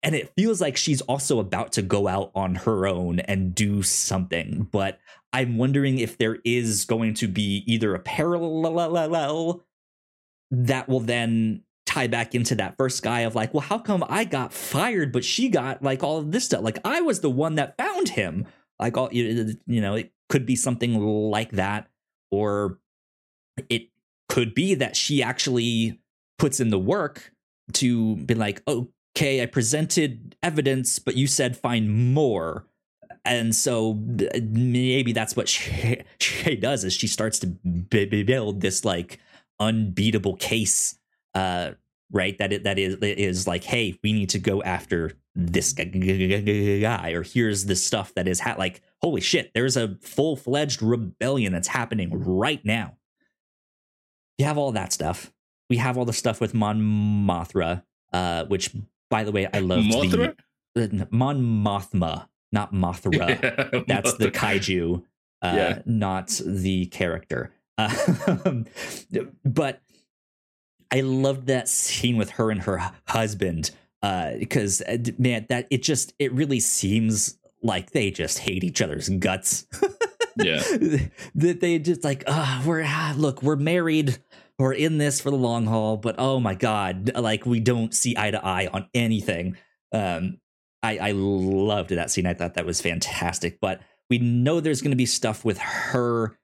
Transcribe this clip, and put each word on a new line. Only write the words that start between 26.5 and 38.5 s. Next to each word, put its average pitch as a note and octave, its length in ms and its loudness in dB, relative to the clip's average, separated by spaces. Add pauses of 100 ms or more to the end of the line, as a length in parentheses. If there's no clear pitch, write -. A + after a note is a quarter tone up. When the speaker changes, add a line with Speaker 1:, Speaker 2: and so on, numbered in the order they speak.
Speaker 1:
in A#2 100 2
the G2 80 4
work D3 540 -4 (420)
to A2+ 420 2
be A#2 180 0
like, G#2 340 -2
"Okay, C3+ 720 -2
I A2+ 40 -2
presented C3 960 0
evidence, C3+ 560 0
but B2+ 180 -4
you C3+ 100 4
said B2+ 300 0
find A#2+ 580 2
more." G2+ 520 0 (580)
And A2+ 300 2
so A2 460 0 (180)
th-, - 240 -2
maybe B2 680 2
that's A2+ 240 -2
what A#2 120 0
she, - 500 0 (220)
she - 360 0
does, A2+ 280 0
is F#2 80 0
she - 140 -2
starts G#2+ 340 -2
to G2 60 -2
b-, F2+ 600 0
b-, G#2 180 0
build G#2 380 0